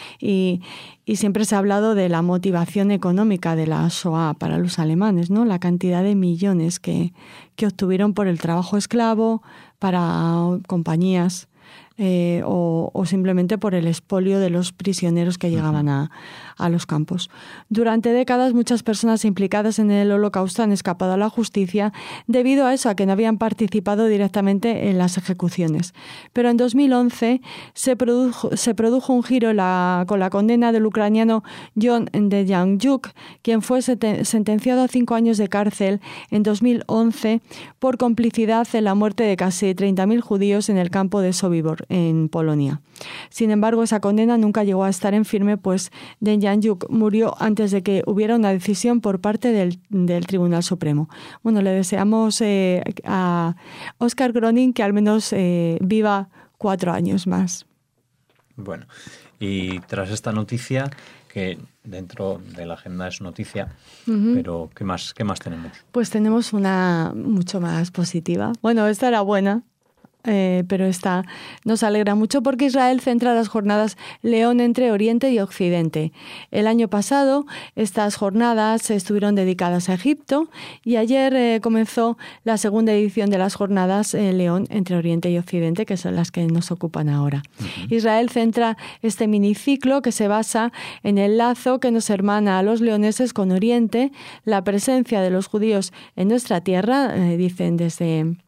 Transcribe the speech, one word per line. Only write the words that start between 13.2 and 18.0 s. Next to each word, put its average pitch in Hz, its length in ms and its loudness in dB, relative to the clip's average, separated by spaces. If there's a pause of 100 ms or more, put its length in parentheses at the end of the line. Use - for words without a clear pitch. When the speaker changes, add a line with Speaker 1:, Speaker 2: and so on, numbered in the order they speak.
Speaker 1:
por 196 160 -2
el 165 120 0
expolio 190 540 0
de 190 80 2
los 175 240 -2
prisioneros 180 640 -2
que 180 140 -2
llegaban 156 380 0
Speaker 2:
Ujú. 143 80 0
Speaker 1:
a, 147 140 -4 (460)
a - 140 -2
los 170 160 -2
campos. 156 420 -4 (400)
Durante 226 460 0